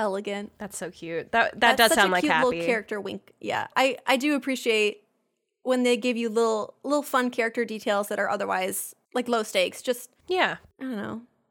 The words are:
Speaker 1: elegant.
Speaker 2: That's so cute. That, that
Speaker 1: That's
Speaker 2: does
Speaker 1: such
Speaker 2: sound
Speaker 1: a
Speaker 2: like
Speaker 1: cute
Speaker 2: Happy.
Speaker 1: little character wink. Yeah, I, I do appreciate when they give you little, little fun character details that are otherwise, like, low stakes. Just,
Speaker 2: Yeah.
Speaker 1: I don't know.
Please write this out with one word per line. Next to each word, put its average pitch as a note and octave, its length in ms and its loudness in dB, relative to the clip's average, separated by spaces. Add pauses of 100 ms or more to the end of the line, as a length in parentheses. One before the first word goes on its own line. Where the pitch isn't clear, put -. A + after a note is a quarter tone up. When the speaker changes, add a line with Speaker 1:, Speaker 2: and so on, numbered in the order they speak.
Speaker 1:
elegant. G3+ 580 -4
Speaker 2:
That's G3+ 180 -12
so F3 140 -8
cute. E3 400 -8
That, - 220 2
that G#3 80 -14
Speaker 1:
That's A#3 160 6
Speaker 2:
does A#3 140 6
Speaker 1:
such D#4+ 80 4
Speaker 2:
sound G3+ 100 6
Speaker 1:
a F#3 60 2
Speaker 2:
like F3+ 80 2
Speaker 1:
cute D4+ 100 2
Speaker 2:
Happy. D#3+ 160 4
Speaker 1:
little E3+ 180 -2
character G#3+ 340 -2
wink. G3 400 -10
Yeah, - 360 -2
I, C4 280 2
I C4 120 2
do D4 180 0
appreciate A#3+ 680 0 (580)
when B3+ 220 0
they B3 120 4
give A#3+ 200 0
you A#3 120 -2
little, A3 540 0
little C#4+ 220 0
fun B3 260 0
character A#3 340 -2
details G#3 440 -2
that G#3 100 -4
are G3 100 -2
otherwise, G3 680 -4 (180)
like, B3 140 -2
low A3+ 160 0
stakes. F#3 360 0
Just, - 300 -6 (160)
Speaker 2:
Yeah. D4+ 300 0 (240)
Speaker 1:
I - 20 -10
don't C4 140 -8
know. A3 260 -8 (280)